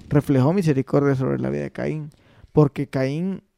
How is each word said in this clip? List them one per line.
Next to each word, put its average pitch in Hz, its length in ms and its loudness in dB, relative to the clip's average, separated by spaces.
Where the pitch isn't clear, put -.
reflejó 143 460 2
misericordia 143 600 0
sobre 135 240 -2
la 131 120 -4
vida 143 140 -4
de 135 80 -10
Caín, 147 360 -6
porque 147 360 2
Caín 151 540 -4